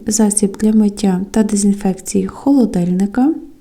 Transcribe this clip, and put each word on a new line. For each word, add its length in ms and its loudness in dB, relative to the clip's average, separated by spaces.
засіб 500 0
для 160 2
миття 480 2
та 120 2
дезінфекції 840 -2
холодильника. 1080 0